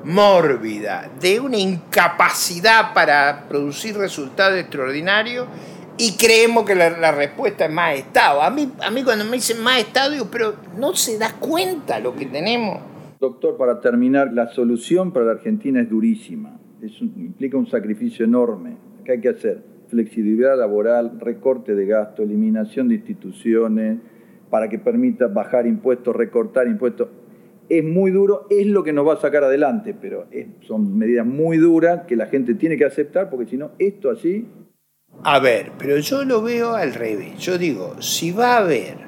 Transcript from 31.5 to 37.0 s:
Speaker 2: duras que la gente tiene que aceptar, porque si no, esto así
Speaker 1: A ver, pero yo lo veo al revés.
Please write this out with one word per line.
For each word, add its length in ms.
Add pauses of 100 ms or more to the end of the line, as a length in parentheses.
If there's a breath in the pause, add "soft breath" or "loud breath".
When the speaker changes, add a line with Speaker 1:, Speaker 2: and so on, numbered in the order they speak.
Speaker 2:
duras 480
que 120
la 100
gente 260
tiene 240
que 80
aceptar, 440
porque 200
si 80
no, 220
esto 320
así 340 (800)
Speaker 1:
A 160
ver, 380
pero 220
yo 240
lo 180
veo 340
al 180
revés. 440